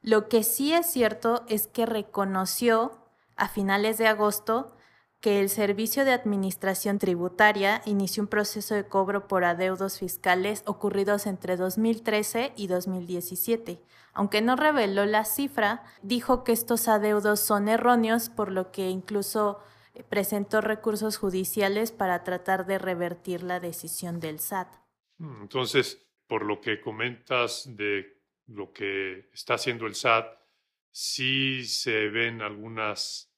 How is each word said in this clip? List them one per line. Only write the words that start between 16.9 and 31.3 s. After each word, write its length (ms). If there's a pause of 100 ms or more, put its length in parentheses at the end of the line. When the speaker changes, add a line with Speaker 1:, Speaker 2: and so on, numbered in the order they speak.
Speaker 1:
son 280
erróneos, 600
por 200
lo 220
que 180
incluso, 680 (340)
eh, 80
presentó 580
recursos 580
judiciales 720
para 320
tratar 420
de 120
revertir 680
la 160
decisión 580
del 220
sat. 280 (500)
Speaker 2:
Mm, 240
entonces, 640 (220)
por 180
lo 160
que 200
comentas 960
de 440 (260)
lo 260
que 600
está 220
haciendo 320
el 80
sat, 320 (640)
sí 720